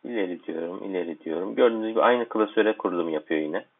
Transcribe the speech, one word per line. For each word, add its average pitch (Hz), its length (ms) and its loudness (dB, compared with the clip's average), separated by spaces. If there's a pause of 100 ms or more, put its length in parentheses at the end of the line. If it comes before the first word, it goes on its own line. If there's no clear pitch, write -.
İleri 92 400 -4
diyorum, 85 400 -6
ileri 87 360 -6
diyorum. 87 340 -6
Gördüğünüz 113 340 4
gibi 113 140 2
aynı 120 260 4
klasöre 110 440 2
kurulum 87 360 -2
yapıyor 78 320 -2
yine. 78 240 -4 (160)